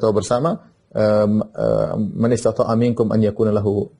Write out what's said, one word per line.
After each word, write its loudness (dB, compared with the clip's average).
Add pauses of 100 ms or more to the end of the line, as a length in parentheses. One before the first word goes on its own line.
tahu 2
bersama, -2 (320)
eh, 2
eh, 0
"Man -2
istata'a 0
minkum 0
an 2
yakuna 0
lahu -2 (120)